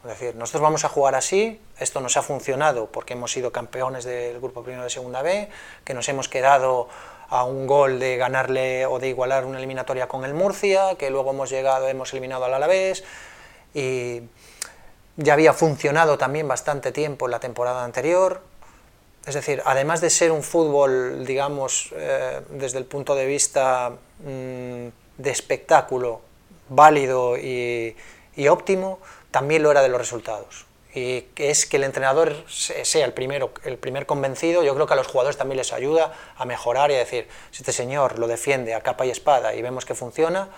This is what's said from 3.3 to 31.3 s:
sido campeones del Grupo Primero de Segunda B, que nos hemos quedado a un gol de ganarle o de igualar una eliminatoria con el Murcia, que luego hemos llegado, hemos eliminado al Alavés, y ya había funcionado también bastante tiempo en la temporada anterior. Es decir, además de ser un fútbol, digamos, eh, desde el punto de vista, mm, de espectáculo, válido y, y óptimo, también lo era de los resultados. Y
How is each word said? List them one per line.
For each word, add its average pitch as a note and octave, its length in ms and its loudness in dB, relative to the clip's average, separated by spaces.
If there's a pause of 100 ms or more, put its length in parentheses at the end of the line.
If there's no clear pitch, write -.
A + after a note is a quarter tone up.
sido B2 180 -4
campeones B2+ 540 -6
del B2 340 -8
Grupo A#2+ 240 -10
Primero B2 220 -12
de B2 60 -8
Segunda B2+ 320 -8
B, G3+ 260 -2 (360)
que C3+ 80 -8
nos A#2+ 160 -6
hemos C3+ 200 -4
quedado C3 600 4 (420)
a B2+ 140 2
un C3+ 220 -4
gol C3+ 320 4
de B2+ 180 0
ganarle C3 680 0
o C3 120 0
de C3 100 -4
igualar B2+ 360 0
una C3 140 -8
eliminatoria C3 500 -4
con C3 160 -8
el C#3 80 -6
Murcia, F#3+ 640 2
que C#3 140 -4
luego C3+ 220 0
hemos C3+ 180 -6
llegado, C3 360 2
hemos C3 280 -4
eliminado B2+ 320 -6
al B2+ 80 0
Alavés, F#3 500 2 (720)
y B2+ 480 -4 (960)
ya D3 180 4
había D3+ 180 8
funcionado D3 640 2
también C#3 320 -2
bastante C3+ 420 -4
tiempo C#3+ 360 -4
en A#2+ 60 -4
la A#2 80 -2
temporada B2 440 -4
anterior. E3+ 560 2 (840)
Es C#3 80 -6
decir, C#3 320 -2
además D3 340 2
de E3+ 80 2
ser E3 240 4
un D3+ 100 -2
fútbol, C3+ 840 2
digamos, C3+ 640 -2
eh, C3+ 560 -4
desde C3+ 300 -6
el B2+ 80 -6
punto C#3 280 -4
de C3+ 120 0
vista, C3 640 0 (300)
mm, B2+ 640 -10 (320)
de C3+ 120 -4
espectáculo, B2+ 920 0 (480)
válido C3 640 6
y, A#2+ 580 -4 (420)
y C#3+ 120 4
óptimo, F#3 520 2 (300)
también D3 320 2
lo D3+ 80 8
era C#3 120 8
de C3 80 4
los B2 100 0
resultados. G#2+ 640 -10 (300)
Y B2+ 280 -4 (120)